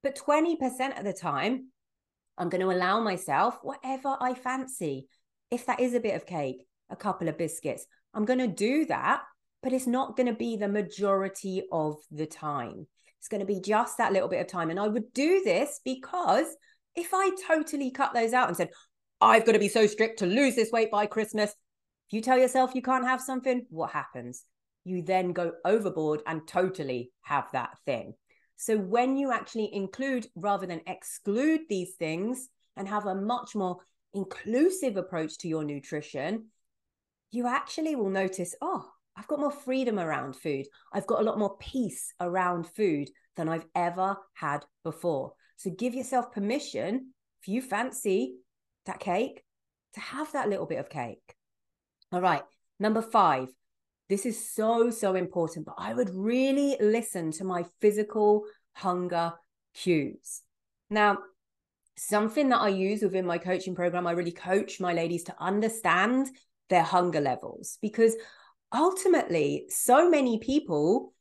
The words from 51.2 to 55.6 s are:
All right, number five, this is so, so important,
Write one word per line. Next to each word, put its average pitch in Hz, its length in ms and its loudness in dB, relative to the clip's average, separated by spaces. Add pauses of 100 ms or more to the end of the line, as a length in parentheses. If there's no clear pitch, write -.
All 180 100 -2
right, 175 220 2 (340)
number 214 240 0
five, 156 500 4 (560)
this 196 160 0
is - 280 -6
so, 233 380 4
so 202 240 0
important, 175 520 -2